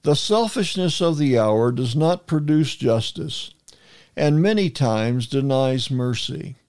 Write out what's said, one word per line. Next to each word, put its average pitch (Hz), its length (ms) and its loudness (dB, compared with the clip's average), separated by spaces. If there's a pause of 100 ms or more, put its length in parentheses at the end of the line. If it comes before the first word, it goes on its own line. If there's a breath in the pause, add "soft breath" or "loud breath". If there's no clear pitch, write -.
The 147 140 2
selfishness 202 840 0
of 170 180 0
the 135 180 4
hour 110 340 2
does 123 240 -2
not 165 300 0
produce 151 500 0
justice, 113 760 -2 (680 loud breath)
and 151 240 2
many 202 280 2
times 117 580 0
denies 131 640 0
mercy. 123 640 -4 (140)